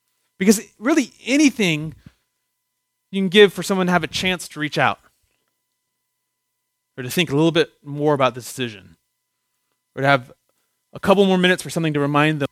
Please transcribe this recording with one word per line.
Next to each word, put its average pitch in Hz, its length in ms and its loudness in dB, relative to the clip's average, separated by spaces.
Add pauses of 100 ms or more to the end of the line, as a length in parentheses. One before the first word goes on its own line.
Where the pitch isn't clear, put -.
(380)
Because 202 220 4 (180)
really 269 340 -2 (120)
anything 202 680 0 (1160)
you 196 100 -4
can 190 80 -2
give 202 240 6
for 180 100 -10
someone 185 240 -2
to 180 60 0
have 170 120 0
a - 40 -8
chance 185 400 -6
to - 120 -16
reach 151 180 -6
out 123 220 0 (2000)
or 135 60 -12
to 123 80 -10
think 165 200 -2
a 139 60 -2
little 160 160 2
bit 160 200 0 (120)
more 147 300 -2
about 131 200 0
the 127 60 -14
decision 110 560 -12 (960)
or 135 80 -6
to 139 60 2
have 131 240 0 (600)
a - 60 -16
couple 196 260 4
more 190 120 2
minutes 180 240 2
for 151 60 -12
something 160 260 -4
to 143 60 -2
remind 147 400 0
them 139 100 -4